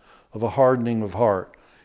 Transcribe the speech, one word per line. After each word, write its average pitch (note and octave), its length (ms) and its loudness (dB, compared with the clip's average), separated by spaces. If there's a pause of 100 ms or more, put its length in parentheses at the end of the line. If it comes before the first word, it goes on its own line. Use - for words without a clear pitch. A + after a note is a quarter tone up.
(340)
of G#2+ 80 -12
a A2+ 80 -2
hardening A#2+ 520 2
of G2 120 -8
heart. G2+ 420 -2 (280)